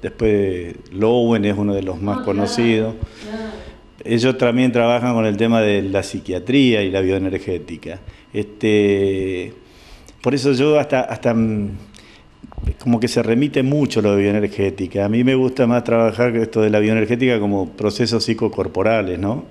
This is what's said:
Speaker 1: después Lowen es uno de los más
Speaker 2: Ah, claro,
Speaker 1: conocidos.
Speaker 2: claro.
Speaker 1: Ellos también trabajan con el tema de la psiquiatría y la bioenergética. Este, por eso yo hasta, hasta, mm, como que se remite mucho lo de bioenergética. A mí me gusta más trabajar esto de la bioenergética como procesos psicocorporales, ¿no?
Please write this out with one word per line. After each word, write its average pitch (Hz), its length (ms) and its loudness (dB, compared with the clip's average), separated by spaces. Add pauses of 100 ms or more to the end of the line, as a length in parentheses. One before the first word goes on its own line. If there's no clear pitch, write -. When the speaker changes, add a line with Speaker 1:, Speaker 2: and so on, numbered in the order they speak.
Speaker 1:
después 98 760 -2 (160)
Lowen 113 540 2
es 101 120 0
uno 101 160 0
de 98 100 -2
los 92 180 -6
más 101 180 -2
Speaker 2:
Ah, - 40 -8
claro, - 20 -12 (140)
Speaker 1:
conocidos. 110 560 0 (280)
Speaker 2:
claro. 220 280 -10 (520)
Speaker 1:
Ellos 120 340 2
también 123 340 2
trabajan 120 420 2
con 113 120 2
el 104 120 0
tema 113 240 2
de 101 220 2
la 98 180 -2
psiquiatría 107 840 0
y 95 60 -2
la 95 120 0
bioenergética. 92 1000 -4 (340)
Este, 101 1200 0 (680)
por 123 120 0
eso 139 200 0
yo 147 260 2
hasta, 127 220 0
hasta, 117 340 -2
mm, 107 340 0 (1120)
como 117 180 2
que 120 80 0
se 120 140 0
remite 131 400 0
mucho 135 400 0
lo 104 140 2
de 101 80 4
bioenergética. 101 840 -2
A 104 40 0
mí 117 140 2
me 131 120 4
gusta 127 320 2
más 120 160 2
trabajar 117 520 2
esto 113 260 0
de 107 100 4
la 107 80 2
bioenergética 110 600 2
como 101 340 -2
procesos 107 500 -2
psicocorporales, 98 960 -2
¿no? 107 320 -4